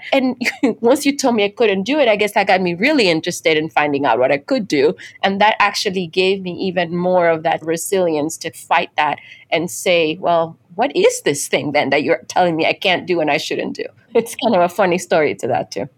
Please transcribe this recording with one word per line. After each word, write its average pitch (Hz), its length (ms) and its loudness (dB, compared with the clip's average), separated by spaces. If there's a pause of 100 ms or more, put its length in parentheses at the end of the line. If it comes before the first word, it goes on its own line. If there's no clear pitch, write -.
(120)
And 262 240 0 (280)
<laughs> 226 180 0
once 247 240 2
you 277 100 0
told 247 200 0
me 208 80 2
I 202 60 0
couldn't 202 340 0
do 277 160 0
it, 269 80 4
I 214 80 4
guess 208 160 0
that 202 160 0
got 190 140 4
me 180 120 0
really 233 340 2
interested 165 480 0
in 156 140 0
finding 147 380 0
out 113 100 4
what 131 140 2
I 143 80 0
could 247 280 -4
do. 151 280 2 (260)
And 196 180 0
that 214 200 4
actually 196 480 -2
gave 185 340 0
me 180 120 -8
even 175 440 -2
more 175 320 2
of 160 140 0
that 160 200 -2
resilience 160 720 -2
to 165 140 -10
fight - 460 -2
that 151 220 0 (320)
and 170 180 0
say, 170 500 0
"Well, 165 380 0 (160)
what 240 220 -2
is 494 260 2
this 143 260 -2
thing 147 260 -2
then 135 180 0
that 147 100 2
you're 151 260 -2
telling 175 280 0
me 156 100 -2
I 151 80 0
can't 175 320 -2
do 170 140 -2
and 151 100 0
I 147 80 2
shouldn't - 380 -6
do?" - 100 -10 (300)
It's 226 280 -2
kind 226 120 0
of 180 80 2
a 180 60 0
funny 180 280 0
story 156 380 0
to - 140 -6
that - 200 -2
too. 127 180 -8 (100)